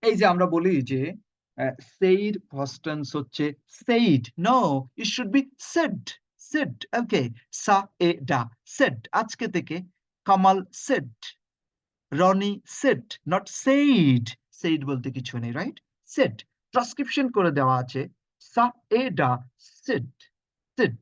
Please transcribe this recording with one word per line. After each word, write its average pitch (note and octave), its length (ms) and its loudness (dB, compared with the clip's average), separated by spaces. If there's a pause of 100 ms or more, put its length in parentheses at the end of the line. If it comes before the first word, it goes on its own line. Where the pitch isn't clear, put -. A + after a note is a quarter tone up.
এই A3+ 120 4
যে F#3 100 2
আমরা F3+ 200 4
বলি F3 360 2
যে, C3 200 -4 (560)
আহ, C3 160 -4 (160)
সেইড G3 440 2 (140)
ফার্স্ট C#3 360 -8
টেন্স D3+ 320 -6
হচ্ছে D3 300 -4 (300)
সেইড, A3+ 480 2 (140)
no, A3 200 2 (380)
it A3 120 -8
should G#3+ 240 -6
be C#4 100 4 (220)
said, A#3 380 -2 (400)
said, C#4+ 340 -4 (180)
ওকে? A3+ 280 -2 (320)
সা - 240 0 (220)
এ F3 100 2 (120)
ডা, C3+ 200 -2 (260)
said, E3+ 320 0 (120)
আজকে A3 360 -4
থেকে E3 280 -6 (500)
কামাল F#3+ 320 6 (200)
said, C3+ 340 -4 (1000)
রনি F#3+ 400 2 (180)
said, G3 360 0 (200)
not F#3 200 -2 (100)
said, A#3 720 4 (280)
said D#3+ 320 -2
বলতে C3+ 260 -4
কিছু B2 260 -10
নেই, A#2 140 -6
রাইট? F3+ 260 -8 (340)
said, F3 240 0 (380)
ট্রান্সক্রিপশন B3 580 -2
করে F#3+ 200 2
দেওয়া C3+ 260 2
আছে, B2+ 240 -6 (540)
সা A#3+ 100 4 (260)
এ A#3 180 2
ডা, C#3+ 220 0 (440)
said, D#3 320 -6 (680)
said। C3+ 240 0